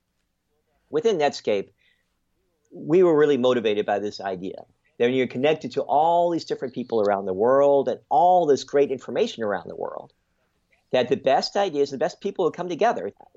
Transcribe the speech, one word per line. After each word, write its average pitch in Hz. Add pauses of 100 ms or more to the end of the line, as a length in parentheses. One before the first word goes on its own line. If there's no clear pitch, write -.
(920)
Within 170
Netscape, 120 (1000)
we 156
were 170
really 147
motivated 113
by 104
this 101
idea 95 (320)
that 120
when 123
you're 127
connected 143
to 139
all 170
these 165
different 143
people 120
around 101
the 92
world 135
and 113
all 175
this 135
great 143
information 135
around 101
the 82
world, - (800)
that 123
the 131
best 143
ideas, 143
the 135
best 160
people 196
would 151
come 175
together, 180 (240)